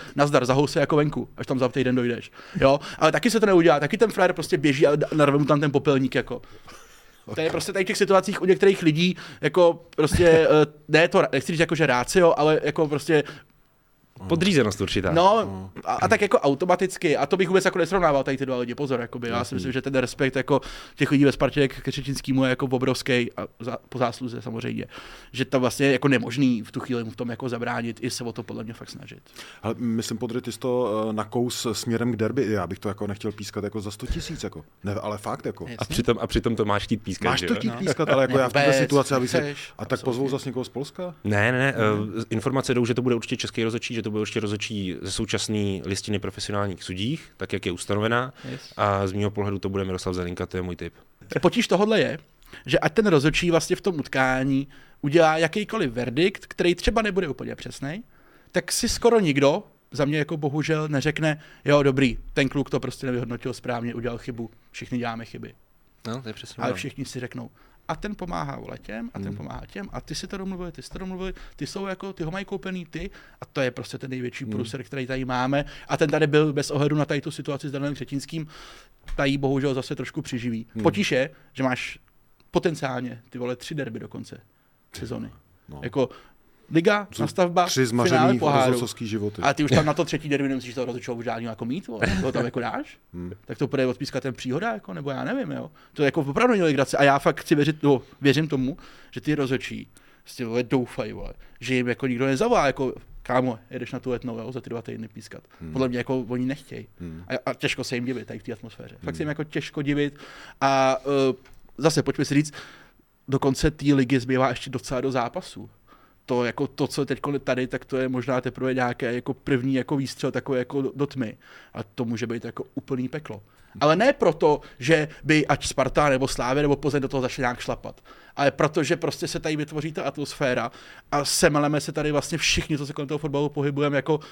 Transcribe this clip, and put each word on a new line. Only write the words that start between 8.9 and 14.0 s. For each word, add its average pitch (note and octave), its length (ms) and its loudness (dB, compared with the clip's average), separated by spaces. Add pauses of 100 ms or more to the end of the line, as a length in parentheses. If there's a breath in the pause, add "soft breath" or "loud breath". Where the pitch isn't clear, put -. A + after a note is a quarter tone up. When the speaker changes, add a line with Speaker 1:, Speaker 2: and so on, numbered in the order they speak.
Speaker 1:
jako, E3+ 440 4 (120)
prostě, D3+ 280 4
Speaker 2:
<laughs> D#3+ 260 8
Speaker 1:
eh, D3+ 160 8 (220)
ne D#3 200 6
to G3 120 4
ra-, D3 120 4
nechci C#3 200 0
říct, D#3+ 80 2
jako, E3 140 2
že D3+ 120 2
rácio, C#3 520 6
ale, D3+ 260 4
jako, D3+ 240 2
prostě D3 360 2 (1040 loud breath)